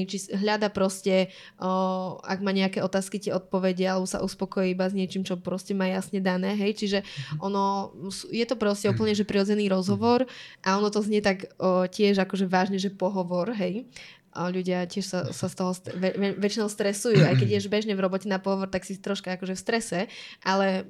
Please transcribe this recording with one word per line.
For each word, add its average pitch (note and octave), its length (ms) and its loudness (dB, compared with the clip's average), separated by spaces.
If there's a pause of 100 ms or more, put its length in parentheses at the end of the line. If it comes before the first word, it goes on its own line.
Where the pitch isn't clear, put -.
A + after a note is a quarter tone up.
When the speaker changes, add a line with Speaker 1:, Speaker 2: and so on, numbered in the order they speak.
Speaker 1:
či F#3+ 120 -6
s-, - 140 -8
hľada G#3 400 2
proste, F#3+ 560 2 (300)
o, F#3 100 -4 (500)
ak F#3+ 220 -4
má G3 100 0
nejaké F#3+ 300 2
otázky, F#3+ 400 0
tie G3 120 -4
odpovede, F#3 520 0
alebo F#3 220 0
sa G3 140 -4
uspokojí F#3+ 520 -2
iba F#3 140 0
s F#3+ 80 0
niečím, F#3+ 280 -2
čo F#3 140 -2
proste F3+ 380 -6
má F#3+ 120 0
jasne F#3+ 340 -2
dané, F#3+ 360 0
hej, G3+ 180 2
čiže G3+ 280 0
Speaker 2:
Mhm. D3 400 -8
Speaker 1:
ono G3 220 0 (420)
s-, F#3+ 200 -10
je A3+ 180 -2
to B3 120 0
proste G#3 320 0
Speaker 2:
Mhm. G3 80 4
Speaker 1:
úplne, G#3+ 160 2
že G#3 120 2
prirodzený G#3 440 2
Speaker 2:
Mhm. F#3+ 60 2
Speaker 1:
rozhovor G3+ 460 2 (420)
a F#3+ 160 2
ono G#3 100 2
to G#3 140 2
znie G#3 180 2
tak, F#3+ 380 0
o, F#3 260 2
tiež G3+ 340 4
akože F#3+ 300 0
vážne, F#3+ 300 2
že F#3+ 120 -2
pohovor, F#3 640 -2
hej. G3+ 360 -4 (420)
A F3 180 -4
ľudia F3+ 340 0
tiež F#3 220 -4
sa, F3+ 140 -4 (100)
sa F3+ 160 -4
z F3+ 100 -6
toho F#3 160 -2
st-, - 220 -8
ve-, F#3 180 0
ve-, G3 240 0
väčšinou G#3 300 0
stresujú, G#3 560 4
aj C#3 160 6
keď A#2+ 140 4
ideš G2+ 160 0
bežne G#3+ 260 0
v F#3+ 80 0
robote F#3+ 240 0
na F#3+ 120 0
pohovor, F#3+ 280 -2
tak F#3+ 160 -4
si F#3+ 160 -10
troška G3 340 -6
akože F#3 220 -6
v F#3 60 -8
strese, A3+ 400 -2 (400)
ale G3 260 2 (240)